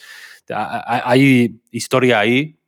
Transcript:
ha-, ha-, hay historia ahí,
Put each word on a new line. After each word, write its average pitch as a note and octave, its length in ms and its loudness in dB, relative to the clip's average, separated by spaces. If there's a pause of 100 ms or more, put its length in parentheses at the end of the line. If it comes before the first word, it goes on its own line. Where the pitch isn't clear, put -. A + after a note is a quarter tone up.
(500)
ha-, G#2 280 -8
ha-, A2 320 -6
hay B2+ 500 2 (100)
historia B2 500 0
ahí, B2+ 480 -2